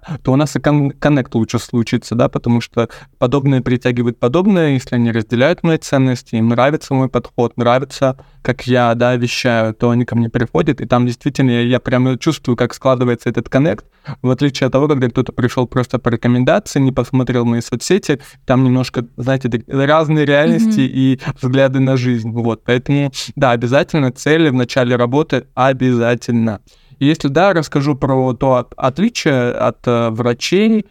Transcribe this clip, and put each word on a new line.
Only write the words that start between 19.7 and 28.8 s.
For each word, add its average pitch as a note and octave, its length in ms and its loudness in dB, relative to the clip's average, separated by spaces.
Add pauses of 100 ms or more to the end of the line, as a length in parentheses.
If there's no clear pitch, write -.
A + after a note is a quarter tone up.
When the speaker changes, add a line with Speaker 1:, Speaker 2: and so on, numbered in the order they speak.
Speaker 1:
реальности E3 560 2
Speaker 2:
Мгм. C3 120 0
Speaker 1:
и C3 260 0 (200)
взгляды C3 400 2
на C3+ 180 2
жизнь, A#2+ 340 -2
вот, A2+ 340 -4
поэтому, C#3 460 0 (240)
да, C3+ 160 2
обязательно B2+ 600 0 (120)
цели D#3 260 2
в B2+ 40 0
начале B2 420 0
работы B2 580 0
обязательно. A#2+ 1080 0 (380)
И C3 60 0
если, D3 220 0
да, E3 260 2
расскажу D3 420 -2
про C3 380 0
то C3 220 0
от-, A#2+ 220 -4
отличие C3+ 760 -2